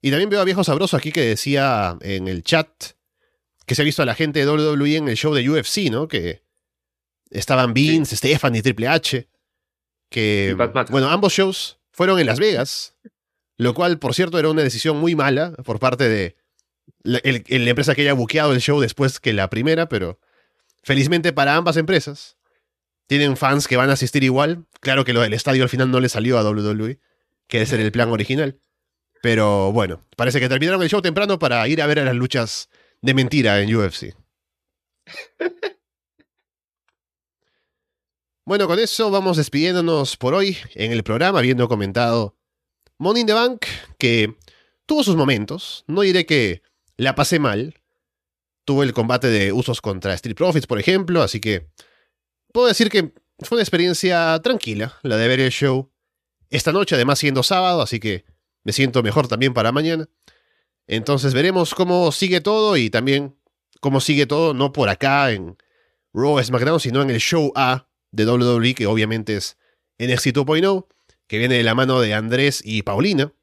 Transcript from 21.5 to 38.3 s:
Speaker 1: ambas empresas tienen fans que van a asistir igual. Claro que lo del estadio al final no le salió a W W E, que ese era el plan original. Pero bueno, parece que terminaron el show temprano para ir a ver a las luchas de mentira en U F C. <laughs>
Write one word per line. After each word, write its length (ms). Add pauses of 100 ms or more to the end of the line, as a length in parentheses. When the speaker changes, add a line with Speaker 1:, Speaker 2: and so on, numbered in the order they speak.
Speaker 1:
ambas 200
empresas 600 (720)
tienen 280
fans 300
que 100
van 140
a 40
asistir 280
igual. 440 (120)
Claro 260
que 80
lo 100
del 100
estadio 320
al 40
final 220
no 80
le 100
salió 300
a 60
W 180
W 300
E, 80 (480)
que 140
ese 120
era 100
el 60
plan 200
original. 500 (680)
Pero 460
bueno, 280 (140)
parece 240
que 100
terminaron 360
el 40
show 140
temprano 340
para 300
ir 160
a 60
ver 100
a 60
las 100
luchas 560 (320)
de 100
mentira 480
en 140
U 80
F 140
C. 180 (880)
<laughs> 720 (2750)